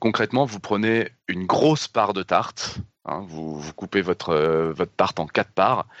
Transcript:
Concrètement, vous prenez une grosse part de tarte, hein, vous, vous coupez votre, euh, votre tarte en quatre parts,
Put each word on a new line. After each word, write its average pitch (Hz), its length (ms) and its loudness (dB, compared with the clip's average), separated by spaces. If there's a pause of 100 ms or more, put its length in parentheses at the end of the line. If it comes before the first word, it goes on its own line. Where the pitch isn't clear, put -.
Concrètement, 113 440 2
vous 107 140 -6
prenez 110 500 0 (200)
une 90 180 -6
grosse 143 400 2
part 104 280 0
de 95 100 -4
tarte, - 540 -2 (260)
hein, 85 240 -8
vous, 78 320 -8
vous 76 120 -10
coupez 98 300 -2
votre, 87 280 -2
euh, 80 420 2
votre 85 180 -4
tarte 92 300 0
en 78 80 -4
quatre - 240 -2
parts, 104 340 2 (140)